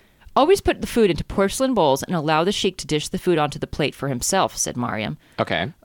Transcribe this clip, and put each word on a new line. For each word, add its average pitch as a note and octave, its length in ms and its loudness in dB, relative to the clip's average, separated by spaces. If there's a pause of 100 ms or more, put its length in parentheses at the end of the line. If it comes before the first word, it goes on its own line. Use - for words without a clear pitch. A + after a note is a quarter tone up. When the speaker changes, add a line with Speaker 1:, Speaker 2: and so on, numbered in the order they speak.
(360)
Speaker 1:
"Always D#4+ 260 4
put C#4+ 200 0
the G#3+ 60 -4
food G#3+ 240 4
into E3 120 -4
porcelain A#3 520 -2
bowls C#3+ 260 4
and - 140 -4
allow D#3 280 2
the F#3+ 80 0
sheik F#3+ 260 -2
to - 100 -10
dish D3+ 220 -2
the F#3 100 -4
food F3 180 2
onto D3 220 -2
the - 80 -6
plate - 260 -2
for - 140 -6
himself," C#3 500 0
said - 180 -4
Mariam. A2 400 -4 (240)
Speaker 2:
Okay. G#2 320 -2 (140)